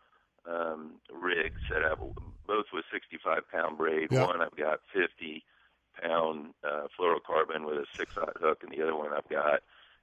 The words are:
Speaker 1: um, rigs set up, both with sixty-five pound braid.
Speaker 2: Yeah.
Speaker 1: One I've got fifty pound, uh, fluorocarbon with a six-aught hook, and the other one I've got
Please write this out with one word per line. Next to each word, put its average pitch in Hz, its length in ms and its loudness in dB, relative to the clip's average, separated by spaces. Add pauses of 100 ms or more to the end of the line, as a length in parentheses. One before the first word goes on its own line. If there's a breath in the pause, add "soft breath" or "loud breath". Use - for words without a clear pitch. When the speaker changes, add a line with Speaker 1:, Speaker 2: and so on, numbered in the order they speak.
(460 soft breath)
Speaker 1:
um, 82 540 -4 (120)
rigs 85 560 0
set 80 160 0
up, 78 140 2 (480)
both 104 260 2
with - 200 -4
sixty-five 80 580 -2
pound 82 260 0
braid. 80 360 2
Speaker 2:
Yeah. 127 140 6
Speaker 1:
One 87 140 -2
I've 80 160 0
got 76 240 0 (140)
fifty 80 500 -2 (580 soft breath)
pound, 80 520 0 (100)
uh, 73 220 -2 (120)
fluorocarbon 80 680 2
with 76 120 -2
a 71 60 -4 (120)
six-aught - 440 -4
hook, 78 220 2
and - 100 -12
the 71 100 -4
other 80 140 2
one 76 160 -4
I've 73 160 -4
got 73 320 2 (420 soft breath)